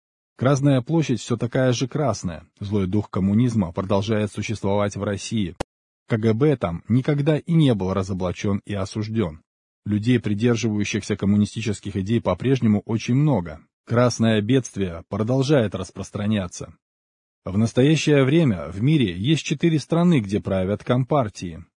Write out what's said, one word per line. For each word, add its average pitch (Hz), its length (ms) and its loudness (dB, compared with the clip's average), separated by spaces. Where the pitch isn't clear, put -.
Красная 135 440 2
площадь 143 380 -2
все - 160 -4
такая 127 380 0
же 120 160 -2
красная. 98 560 -4
Злой 101 260 -2
дух 101 220 -2
коммунизма 104 640 0
продолжает 101 580 -2
существовать 101 640 -4
в 98 80 -8
России. 101 500 -4
К 117 100 0
Г 110 160 2
Б 139 220 2
там 85 320 -4
никогда 143 500 0
и - 140 -6
не 156 220 4
был 95 200 -2
разоблачен 95 720 -2
и 104 80 -8
осужден. 101 680 -4
Людей, 107 360 2
придерживающихся 107 960 -2
коммунистических 104 800 0
идей, 107 240 0
по-прежнему 110 640 0
очень 113 300 -2
много. 110 440 0
Красное 113 540 2
бедствие 98 680 -2
продолжает 127 640 0
распространяться. 95 1000 -6
В 92 120 -4
настоящее 139 640 4
время 127 460 2
в 98 120 -10
мире 123 360 2
есть 139 260 0
четыре 160 360 0
страны, 170 400 2
где 98 200 0
правят 95 440 -2
компартии. 113 800 -2